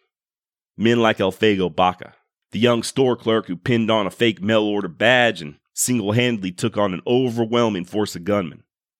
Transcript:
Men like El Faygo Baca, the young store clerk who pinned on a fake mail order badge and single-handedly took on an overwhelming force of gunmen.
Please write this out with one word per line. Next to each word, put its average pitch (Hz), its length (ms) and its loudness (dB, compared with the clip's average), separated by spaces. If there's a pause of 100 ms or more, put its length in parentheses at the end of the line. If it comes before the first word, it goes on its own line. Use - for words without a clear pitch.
(760)
Men 117 220 2
like 110 220 2
El 95 100 2
Faygo 95 420 0
Baca, 90 400 -2 (380)
the 95 80 -8
young 117 240 2
store 127 320 0
clerk 110 320 -2
who 92 80 -6
pinned 113 340 -2
on 110 160 2
a 92 60 -4
fake 107 320 0
mail 107 220 2
order 101 240 -2
badge 117 520 2
and 73 180 -14 (160)
single-handedly 113 760 0
took 107 260 -6
on 101 160 0
an 85 140 -8
overwhelming 117 760 0
force 104 320 -6
of 85 80 -14
gunmen. 95 400 -4 (360)